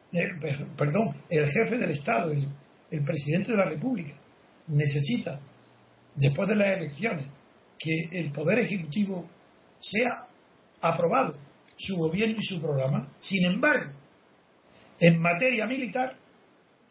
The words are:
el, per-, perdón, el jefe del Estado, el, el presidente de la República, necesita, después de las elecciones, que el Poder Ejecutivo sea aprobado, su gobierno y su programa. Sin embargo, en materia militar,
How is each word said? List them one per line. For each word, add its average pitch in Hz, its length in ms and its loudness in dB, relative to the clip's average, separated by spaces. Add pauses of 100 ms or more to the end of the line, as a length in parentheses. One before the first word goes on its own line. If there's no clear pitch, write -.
(100)
el, 170 280 -2
per-, 147 280 -4 (100)
perdón, 160 400 0 (140)
el 151 200 4
jefe 220 280 0
del 202 120 0
Estado, - 420 0
el, 139 140 0 (440)
el 151 140 -2
presidente 165 480 -2
de 214 60 2
la 185 80 4
República, 160 480 -4 (540)
necesita, 147 720 0 (760)
después 143 320 2
de 214 80 2
las 190 220 2
elecciones, 165 480 -4 (520)
que 160 400 -4
el 147 140 -4
Poder 170 260 2
Ejecutivo 180 720 -2 (500)
sea - 480 -2 (540)
aprobado, 170 580 2 (380)
su 190 200 -6
gobierno 190 420 0
y - 60 -2
su 180 160 -4
programa. 143 580 -2
Sin 190 260 0
embargo, 226 480 2 (1080)
en 170 200 8
materia 202 460 2
militar, 254 500 -4 (760)